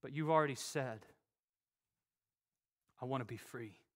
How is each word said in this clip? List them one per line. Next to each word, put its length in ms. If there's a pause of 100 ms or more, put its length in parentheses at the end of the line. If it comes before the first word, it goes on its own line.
But 120
you've 160
already 260
said, 500 (2000)
"I 40
want 140
to 60
be 100
free." 420 (180)